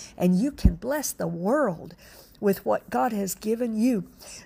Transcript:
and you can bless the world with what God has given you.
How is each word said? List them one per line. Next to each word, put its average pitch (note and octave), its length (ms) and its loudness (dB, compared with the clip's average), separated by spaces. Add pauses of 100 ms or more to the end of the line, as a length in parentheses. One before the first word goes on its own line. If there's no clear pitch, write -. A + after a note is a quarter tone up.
(160)
and F3+ 220 4
you C#4 140 0
can F3 240 4
bless C4+ 340 -4
the - 160 -4
world F3 680 -2 (460)
with G3 260 2
what - 240 0
God B3 220 0
has G3+ 220 -4
given A3+ 420 -2
you. A3 280 2 (420)